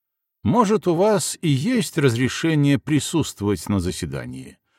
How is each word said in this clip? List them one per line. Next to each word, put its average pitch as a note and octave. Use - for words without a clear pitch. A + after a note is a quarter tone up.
«Может, G3+
у F3
вас G3
и E3+
есть E3
разрешение C#3+
присутствовать C3
на G2
заседании, F#2